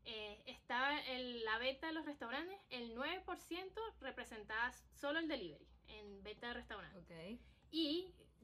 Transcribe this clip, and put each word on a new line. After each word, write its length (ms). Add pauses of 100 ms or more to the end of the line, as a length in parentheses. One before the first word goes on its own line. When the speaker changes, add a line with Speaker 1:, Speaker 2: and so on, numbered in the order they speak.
Speaker 1:
eh, 420
estaba 540
el, 440
la 140
venta 280
de 60
los 120
restaurantes, 520 (120)
el 260
nueve 300
por 140
ciento 420 (200)
representaba 680 (240)
solo 240
el 80
delivery 400 (200)
en 360
venta 260
de 60
restaurantes. 480
Speaker 2:
Ok. 360 (320)
Speaker 1:
Y 420 (300)